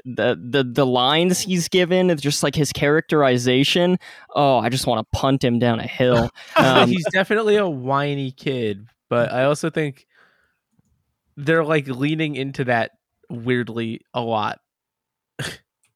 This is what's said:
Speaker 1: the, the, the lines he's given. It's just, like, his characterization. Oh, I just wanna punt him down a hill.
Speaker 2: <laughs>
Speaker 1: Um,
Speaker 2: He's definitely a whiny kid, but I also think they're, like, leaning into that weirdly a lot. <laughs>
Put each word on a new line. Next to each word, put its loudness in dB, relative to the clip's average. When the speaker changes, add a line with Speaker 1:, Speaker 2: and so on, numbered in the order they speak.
Speaker 1:
the, -2
the, 0
the 0
lines 2
he's -2
given. 2
It's 0
just, -2
like, -2
his 0
characterization. 2
Oh, 4
I 0
just -4
wanna -2
punt 0
him 2
down 2
a -10
hill. 2
Speaker 2:
<laughs> -6
Speaker 1:
Um, 4
Speaker 2:
He's -2
definitely 0
a 0
whiny -4
kid, -6
but 0
I 0
also 0
think -6
they're, 0
like, -2
leaning -4
into -6
that -2
weirdly -4
a -4
lot. -4
<laughs> -8